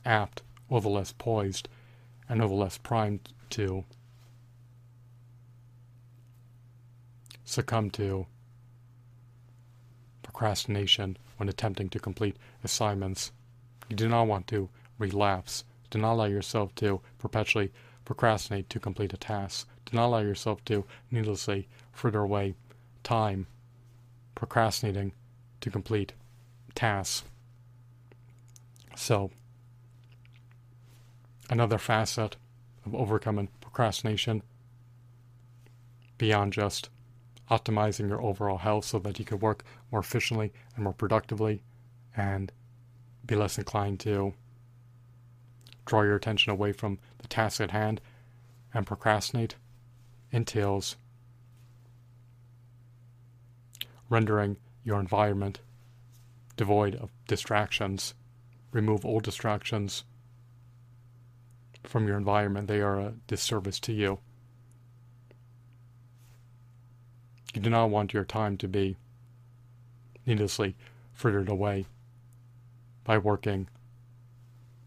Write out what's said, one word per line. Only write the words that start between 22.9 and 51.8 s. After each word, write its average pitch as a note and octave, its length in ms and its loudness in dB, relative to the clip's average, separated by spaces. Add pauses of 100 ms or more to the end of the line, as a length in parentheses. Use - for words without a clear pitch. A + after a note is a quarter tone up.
time G#2 440 0 (880)
procrastinating G2+ 800 0 (480)
to G#2 100 -6
complete G2+ 420 -2 (640)
tasks. G2+ 480 0 (1700)
So, G2+ 360 0 (2250)
another A2+ 280 4
facet A2 580 0 (500)
of G2+ 80 -8
overcoming G#2+ 560 0 (120)
procrastination, A2 800 0 (1700)
beyond G#2 360 4
just - 360 -2 (600)
optimizing G#2+ 600 2
your G#2+ 120 -2
overall G2+ 360 0
health G#2 280 0
so A2 140 -2
that G2+ 200 -4
you G#2+ 60 -8
can G#2 140 -4
work G#2+ 240 2 (280)
more G#2+ 100 0
efficiently A2 500 -2 (240)
and A2 80 -4
more G2 100 -2
productively G#2+ 720 0 (520)
and G2 360 -2 (760)
be A2+ 100 -2
less G#2 220 0
inclined G2+ 440 -2
to G2+ 320 0 (1500)
draw A2 160 4
your G#2 140 6
attention G#2+ 360 2
away G2+ 220 0
from G2+ 260 -4 (200)
the - 80 -16
task A2 340 0
at G2+ 100 -2
hand G#2+ 300 0 (720)
and G#2+ 120 0
procrastinate, A2 720 0 (760)
entails G2+ 640 0 (3000)